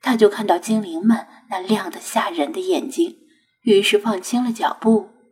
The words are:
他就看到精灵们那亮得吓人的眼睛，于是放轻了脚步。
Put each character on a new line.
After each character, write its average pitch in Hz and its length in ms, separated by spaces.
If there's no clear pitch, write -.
他 262 120
就 220 140
看 208 180
到 175 120
精 214 240
灵 170 200
们 226 240
那 190 120
亮 190 300
得 - 80
吓 - 300
人 160 240
的 185 80
眼 175 300
睛， - 260
于 202 180
是 208 180
放 208 220
轻 247 240
了 233 80
脚 - 260
步。 220 300